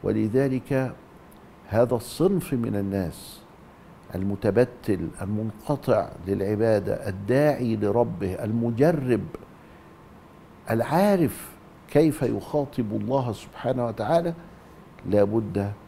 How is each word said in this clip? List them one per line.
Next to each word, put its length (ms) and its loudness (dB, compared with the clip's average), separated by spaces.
ولذلك 880 0
هذا 280 4
الصنف 580 0
من 220 -2
الناس 640 -4
المتبتل 920 0
المنقطع 880 -2
للعبادة 840 0
الداعي 680 0
لربه 680 0
المجرب 760 0
العارف 800 2
كيف 300 4
يخاطب 720 -2
الله 400 0
سبحانه 540 -4
وتعالى 480 0
لا 140 6
بد 480 0